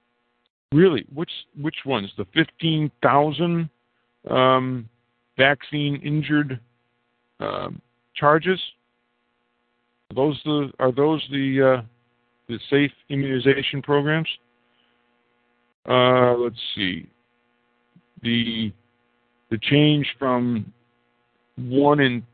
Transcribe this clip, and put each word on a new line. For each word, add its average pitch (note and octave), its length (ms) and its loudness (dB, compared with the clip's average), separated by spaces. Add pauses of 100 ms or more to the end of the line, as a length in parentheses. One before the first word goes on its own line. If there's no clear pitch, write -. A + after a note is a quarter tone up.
(720)
Really, D#3 420 4
which, D#3+ 160 -8 (260)
which D3+ 200 -8 (100)
ones? G#2+ 300 -4
The G2+ 180 -8
fifteen D#3 560 -2 (120)
thousand, D#3 680 0 (580)
um, B2+ 600 0 (480)
vaccine C#3+ 600 0
injured, D3 600 -2 (800)
um, F#2 420 -8 (340)
charges? D#3+ 460 0 (1500)
Are - 40 -14
those C3+ 300 0
the, D3 340 -2
are B2+ 120 2
those C#3 400 0
the, C3+ 480 2
uh, A#2+ 40 -8 (640)
the A#2 100 -8 (120)
safe C#3 220 2 (160)
immunization C3+ 760 0
programs? D3+ 460 0 (1600)
Uh, B2+ 460 4
let's A#2+ 260 -4 (140)
see. F2+ 320 -4 (1160)
The, A#2 500 -2 (800)
the A2+ 80 -2
change D3 480 2 (120)
from B2 540 -2 (840)
one C#3 440 2
in B2 340 2